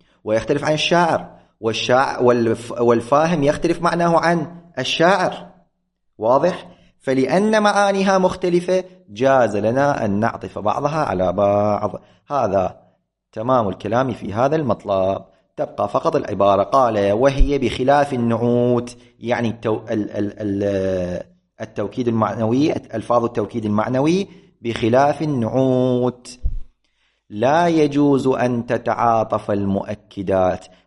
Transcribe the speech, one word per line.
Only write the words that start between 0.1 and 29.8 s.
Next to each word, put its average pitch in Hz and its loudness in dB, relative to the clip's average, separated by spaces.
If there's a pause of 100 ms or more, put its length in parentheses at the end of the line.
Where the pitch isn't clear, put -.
ويختلف 113 -2
عن 151 0
الشاعر، 160 0 (300)
والشاع-، 123 0
والف-، 120 0
والفاهم 143 2
يختلف 165 0
معناه 170 2
عن 160 0 (320)
الشاعر. 170 0 (720)
واضح؟ 139 0 (320)
فلأن 170 0
معانيها 196 2
مختلفة 180 0 (240)
جاز 117 2
لنا 127 0
أن 107 0
نعطف 101 -4
بعضها 143 -2
على 92 -2
بعض. 101 0 (260)
هذا 98 -2 (520)
تمام 117 -2
الكلام 113 -2
في 95 -10
هذا 131 0
المطلب. 98 -2 (320)
تبقى 104 -4
فقط - -2
العبارة، 98 2
قال: 107 2
"وهي 135 2
بخلاف 135 0
النعوت"، 120 0 (220)
يعني 120 -2
التو-، 107 -4
ال-، 107 -2
ال-، 104 -4
ال-، 95 -2 (380)
التوكيد 110 -6
المعنوي، 113 0
ألفاظ 117 -4
التوكيد 113 -4
المعنوي 127 0 (340)
بخلاف 120 2
النعوت. 127 0 (920)
لا 139 2
يجوز 143 2
أن 123 0
تتعاطف 113 0
المؤكدات. 98 -2 (200)